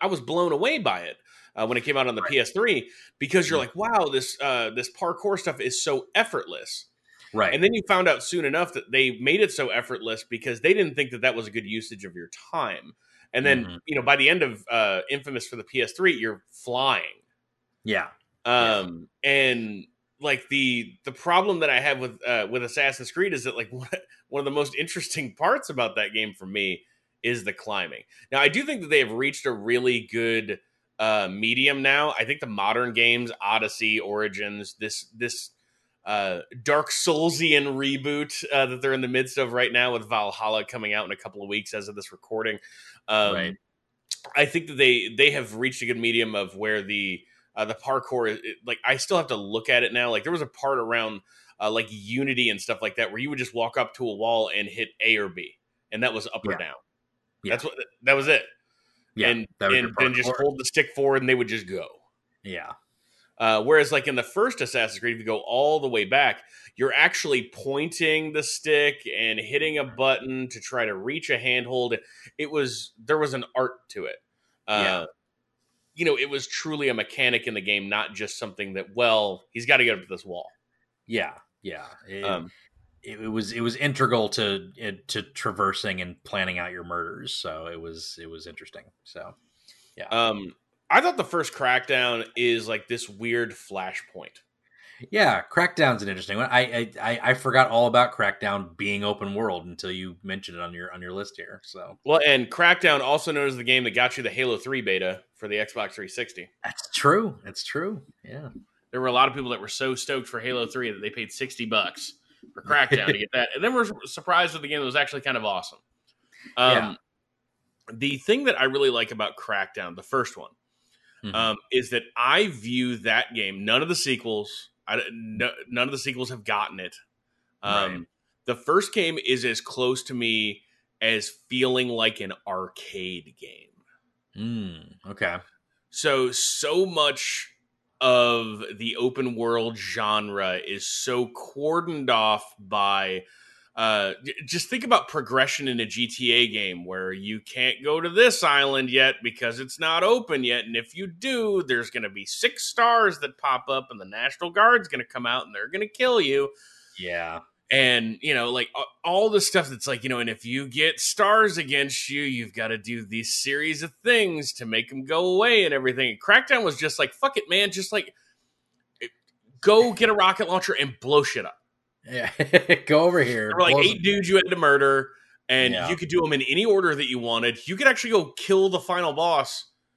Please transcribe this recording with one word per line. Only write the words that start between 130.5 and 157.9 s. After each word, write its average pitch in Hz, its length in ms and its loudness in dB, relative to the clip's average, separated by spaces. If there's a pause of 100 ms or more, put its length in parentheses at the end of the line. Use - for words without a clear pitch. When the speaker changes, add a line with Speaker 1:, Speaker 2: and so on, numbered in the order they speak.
Speaker 1:
as 113 280 0 (200)
feeling 127 400 2
like 113 300 0
an 98 140 -8 (120)
arcade 92 920 -8
game. - 300 -20 (680)
Speaker 2:
Mm, 101 600 -10 (140)
okay. 90 260 -2 (540)
Speaker 1:
So, 135 420 2
so 160 540 0
much 151 680 0 (480)
of 120 640 4 (120)
the 117 200 -6
open 127 400 -2
world 117 420 0
genre 101 800 -2
is 98 320 -6
so 123 400 0
cordoned 151 800 -2
off 107 480 2
by 98 680 0 (480)
uh, 107 380 2 (120)
j-, 139 100 -10 (100)
just 165 240 -4
think 247 160 -4
about 233 240 4
progression 135 600 0
in 120 120 -2
a 110 60 0
G 113 200 -2
T 120 260 0
A 120 160 8
game 98 360 -6
where 92 280 -6
you 101 280 -8
can't 127 420 -2
go 151 180 0
to 170 100 -4
this 226 320 4
island 139 480 4
yet 131 320 6
because 117 380 -4
it's 131 200 -12
not 165 240 2
open 190 400 2
yet, 120 200 0
and 113 120 -6
if 117 200 -4
you 190 100 -8
do, 208 560 -2
there's 120 280 -2
gonna 110 200 -6
be 98 160 -14
six - 400 -4
stars 226 540 4
that 139 180 -8
pop 127 300 -2
up, 131 220 -2
and 110 100 -14
the 95 40 -14
National 123 460 -6
Guard's 214 380 4
gonna 127 160 -6
come 123 220 -8
out, 123 200 -2
and 107 80 -20
they're 107 160 -8
gonna 202 180 -4
kill 247 320 2
you. 139 300 2 (480)
Speaker 2:
Yeah. 85 420 -6 (300)
Speaker 1:
And, 123 500 2